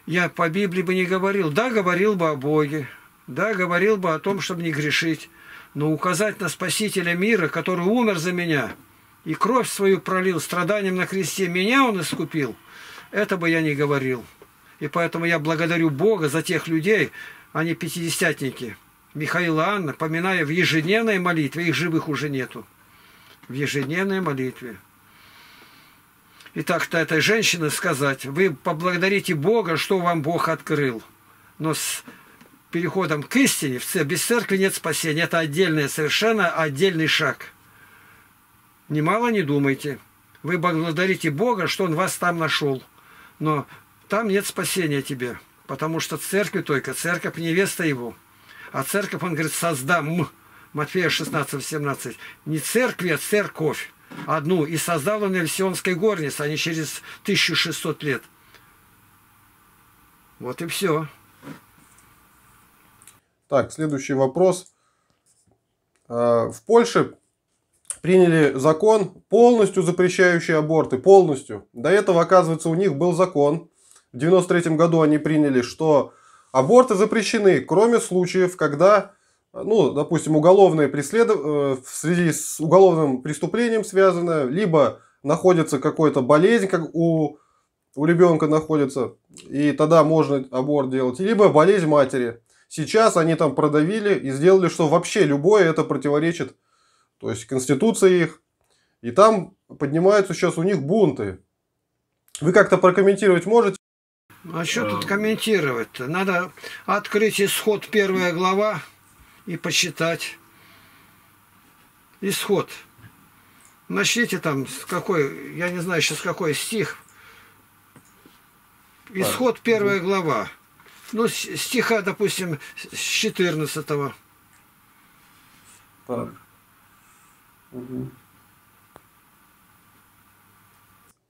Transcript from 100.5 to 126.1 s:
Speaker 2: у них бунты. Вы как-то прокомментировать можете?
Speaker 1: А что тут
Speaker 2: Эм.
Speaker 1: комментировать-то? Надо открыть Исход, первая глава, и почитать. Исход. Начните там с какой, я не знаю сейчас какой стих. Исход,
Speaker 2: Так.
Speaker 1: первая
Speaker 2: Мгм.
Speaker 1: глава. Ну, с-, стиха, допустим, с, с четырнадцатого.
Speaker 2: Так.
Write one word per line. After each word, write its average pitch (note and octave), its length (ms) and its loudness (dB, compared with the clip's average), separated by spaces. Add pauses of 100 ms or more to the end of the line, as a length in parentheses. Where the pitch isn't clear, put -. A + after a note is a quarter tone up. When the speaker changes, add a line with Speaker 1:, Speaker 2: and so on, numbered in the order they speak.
Speaker 2:
у E3 60 0
них F#3 180 0
бунты. C3+ 580 0 (1040)
Вы D#3 100 2
как-то F#3 260 6
прокомментировать F#3+ 680 4
можете? G#3 320 2 (760)
Speaker 1:
А E3 120 -6
что A#3 180 -4
тут - 200 -4
Speaker 2:
Эм. D3+ 40 -8
Speaker 1:
комментировать-то? F#3+ 1000 -2
Надо F3+ 440 -2 (340)
открыть G#3 540 0
Исход, G3+ 480 0
первая F#3 460 0
глава, F#3 480 0 (640)
и F3 100 -10
почитать. E3 840 -4 (1800)
Исход. G3 500 -2 (1200)
Начните G3 520 -2
там C3+ 280 -4
с - 180 -14
какой, D3 680 -4
я F3 140 -6
не F3+ 100 -6
знаю E3+ 220 -2
сейчас D3+ 180 -2
какой E3 340 -2
стих. - 440 -6 (2250)
Исход, G3+ 440 0
Speaker 2:
Так. - 80 -20
Speaker 1:
первая G3+ 360 0
Speaker 2:
Мгм. E3 60 -6
Speaker 1:
глава. D#3+ 440 -2 (640)
Ну, A3 160 0
с-, - 260 -8
стиха, A#3 460 -2
допустим, F3+ 580 -4 (160)
с, - 220 -16
с - 20 -8
четырнадцатого. D3+ 1160 -4 (1900)
Speaker 2:
Так. A#2 240 -8 (1400)